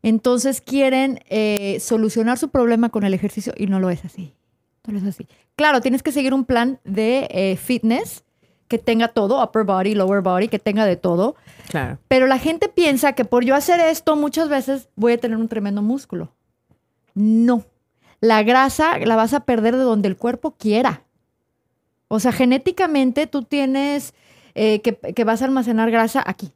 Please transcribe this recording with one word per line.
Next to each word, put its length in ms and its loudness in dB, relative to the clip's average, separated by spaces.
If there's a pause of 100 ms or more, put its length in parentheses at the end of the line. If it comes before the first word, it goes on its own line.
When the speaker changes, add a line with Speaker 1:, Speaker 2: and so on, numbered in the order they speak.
Speaker 1:
Entonces 600 0
quieren, 580 0 (100)
eh, 520 -2
solucionar 560 0
su 120 -4
problema 400 2
con 140 -4
el 100 0
ejercicio 440 -6
y 100 -4
no 140 0
lo 80 0
es 160 -6
así. 280 -16 (540)
No 60 -10
lo 60 -6
es 60 -6
así. 220 -8 (300)
Claro, 240 2
tienes 220 -2
que 100 -2
seguir 200 0
un 120 0
plan 400 0
de, 460 -2
eh, 260 -2
fitness 680 -2 (460)
que 80 -2
tenga 320 0
todo, 340 0
upper 200 -2
body, 320 0
lower 260 0
body, 260 0
que 120 -4
tenga 260 0
de 100 2
todo. 400 0 (340)
Speaker 2:
Claro. 280 -6 (100)
Speaker 1:
Pero 200 4
la 100 4
gente 320 -2
piensa 440 2
que 120 0
por 180 2
yo 120 2
hacer 260 2
esto 340 2
muchas 320 -2
veces 480 -2
voy 180 2
a 40 0
tener 200 -4
un 120 -4
tremendo 320 -4
músculo. 500 -4 (840)
No. 500 2 (560)
La 220 4
grasa 560 2
la 180 2
vas 160 2
a 80 0
perder 340 0
de 80 2
donde 240 2
el 80 -2
cuerpo 420 -6
quiera. 440 0 (1080)
O 120 -2
sea, 120 0
genéticamente 960 0
tú 160 -6
tienes, 680 -4 (420)
eh, 260 2
que, 160 -2
que 280 -4
vas 160 0
a 40 -2
almacenar 460 0
grasa 340 0
aquí. 300 -8